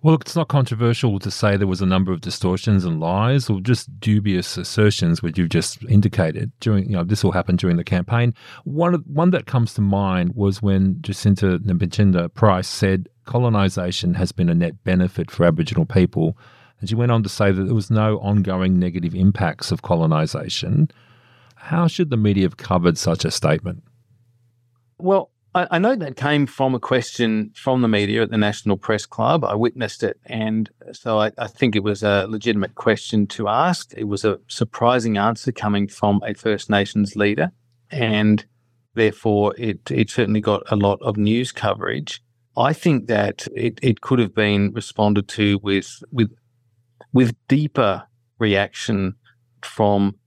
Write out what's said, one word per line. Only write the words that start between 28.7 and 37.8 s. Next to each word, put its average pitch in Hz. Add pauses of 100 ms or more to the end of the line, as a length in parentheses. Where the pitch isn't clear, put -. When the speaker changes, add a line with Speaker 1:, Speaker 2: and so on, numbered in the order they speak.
Speaker 2:
Press 104
Club. 131
I 101
witnessed 117
it, -
and 110 (220)
so 113
I, 107
I 117
think 113
it 101
was 104
a 101
legitimate 107
question 104
to 104
ask. 151
It 110
was 101
a 101
surprising 117
answer 110
coming 101
from 101
a 107
First 104
Nations 101
leader, 104 (400)